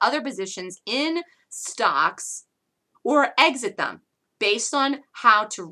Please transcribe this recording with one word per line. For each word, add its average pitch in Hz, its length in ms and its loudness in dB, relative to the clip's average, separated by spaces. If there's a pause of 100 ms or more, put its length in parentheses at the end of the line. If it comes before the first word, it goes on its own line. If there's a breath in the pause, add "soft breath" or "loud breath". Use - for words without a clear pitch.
other 254 200 2
positions 190 680 -8
in 302 360 -2 (260 soft breath)
stocks - 960 -2 (580)
or 294 340 2
exit 247 400 2
them 131 260 -4 (360)
based 214 340 0
on 277 280 0 (100)
how 214 360 4
to 190 260 -12